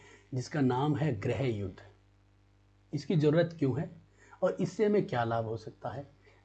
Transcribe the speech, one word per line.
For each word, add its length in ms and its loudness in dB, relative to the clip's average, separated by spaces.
जिसका 280 -4
नाम 340 2
है 240 0
ग्रह 240 0
युद्ध। 320 -2
इसकी 220 -2
ज़रूरत 440 4
क्यों 200 2
है 220 -8
और 200 0
इससे 240 0
हमें 220 4
क्या 160 0
लाभ 220 0
हो 120 -4
सकता 320 -12
है? 180 -8